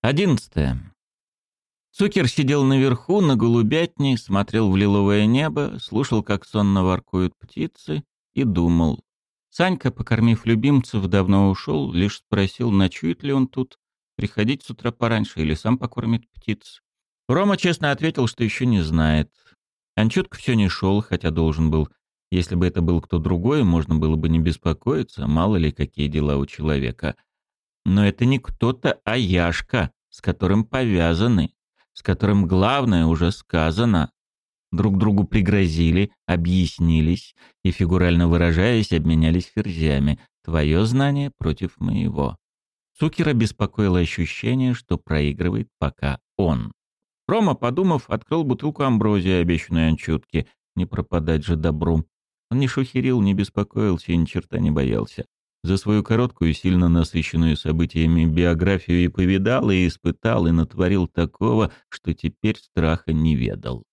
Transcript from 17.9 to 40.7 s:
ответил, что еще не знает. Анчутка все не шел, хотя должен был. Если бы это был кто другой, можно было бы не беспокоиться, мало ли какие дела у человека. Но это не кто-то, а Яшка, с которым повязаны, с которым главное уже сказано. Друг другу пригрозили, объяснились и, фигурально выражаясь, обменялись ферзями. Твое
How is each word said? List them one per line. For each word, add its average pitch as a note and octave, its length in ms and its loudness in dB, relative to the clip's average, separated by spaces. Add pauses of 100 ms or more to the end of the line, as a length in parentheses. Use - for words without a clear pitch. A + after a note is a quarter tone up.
ответил, C#3 380 -2
что - 140 -6
еще A2+ 220 -2
не A2+ 160 2
знает. D#2 500 0 (640)
Анчутка A2 440 -2
все B2+ 160 -2
не G#2 160 4
шел, G2+ 320 0
хотя F2 280 -4
должен D#2+ 400 0
был. D#2 160 0 (440)
Если F2+ 240 -2
бы F2 120 0
это F2 140 -2
был E2+ 220 0
кто - 160 -4
другой, F#2 440 0
можно E2 340 0
было D#2 200 0
бы D#2 140 -2
не E2 80 2
беспокоиться, E2 880 -4
мало E2+ 300 0
ли D#2 140 0
какие C#2+ 380 -6
дела D2 300 0
у C#2 80 -2
человека. C#2+ 680 -4 (680)
Но G2+ 220 2
это G2 180 0
не C3 140 2
кто-то, - 680 -4
а A2+ 140 -2
Яшка, F2+ 720 -2 (180)
с - 100 -20
которым G2 440 0
повязаны, F#2+ 880 0 (380)
с - 100 -20
которым G2+ 440 0
главное G2 600 2
уже E2 240 2
сказано. E2+ 800 0 (600)
Друг G2 260 0
другу G2+ 260 2
пригрозили, F2+ 840 2 (160)
объяснились E2+ 1120 0 (260)
и, F#2 80 2
фигурально F2 560 2
выражаясь, F2 680 2
обменялись D#2+ 600 0
ферзями. D#2 640 -2 (260)
Твое D#2+ 400 0